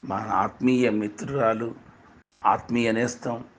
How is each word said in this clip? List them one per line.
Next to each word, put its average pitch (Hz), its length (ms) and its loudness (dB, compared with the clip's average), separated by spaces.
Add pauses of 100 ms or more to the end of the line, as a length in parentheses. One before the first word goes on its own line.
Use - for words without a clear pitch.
మన 95 160 -4
ఆత్మీయ 113 680 2
మిత్రురాలు, 113 840 -2 (680)
ఆత్మీయ 117 460 2
నేస్తం. 120 520 -2 (160)